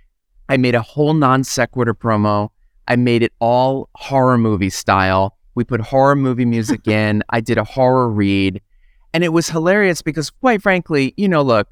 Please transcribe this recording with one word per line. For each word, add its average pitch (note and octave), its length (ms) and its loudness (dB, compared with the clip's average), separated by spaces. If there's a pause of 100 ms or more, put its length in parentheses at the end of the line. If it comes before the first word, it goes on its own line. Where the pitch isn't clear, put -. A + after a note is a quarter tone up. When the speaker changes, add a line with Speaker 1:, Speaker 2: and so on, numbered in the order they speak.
(480)
Speaker 1:
I C#3 80 0
made B2 180 2
a A#2 80 0
whole D3 320 -2
non C3+ 300 2
sequitur A#2+ 500 -4
promo. G#2 560 -2 (360)
I B2 100 0
made A#2+ 260 2
it A#2 160 0
all B2+ 560 0
horror B2+ 440 0
movie G#2+ 320 0
style. F#2+ 640 0 (180)
We A#2+ 100 -2
put A2+ 160 -4
horror C3+ 360 2
movie B2+ 300 0
music A#2 400 -2
Speaker 2:
<laughs> - 20 -
Speaker 1:
in. G#2+ 420 0
I A#2 100 -2
did A2+ 180 -2
a G#2+ 60 0
horror B2+ 460 0
read. G2 500 0 (540)
And E3+ 100 0
it E3 80 -2
was E3 160 0
hilarious F3 540 0
because, D3+ 280 -6
quite A#3 320 -2
frankly, E3 540 0
you G3+ 120 0
know, E3 140 2
look, A2+ 300 0